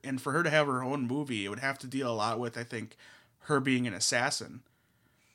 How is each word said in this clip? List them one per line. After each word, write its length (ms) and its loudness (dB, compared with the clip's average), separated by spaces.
and 160 -2
for 120 -4
her 120 2
to 60 2
have 180 6
her 160 2
own 220 0
movie, 380 -2
it 40 -2
would 120 -4
have 180 -2
to 100 -14
deal 220 -2
a 40 0
lot 240 2
with, 180 -4
I 80 -6
think, 320 -8
her 140 4
being 260 2
an 80 -4
assassin, 680 0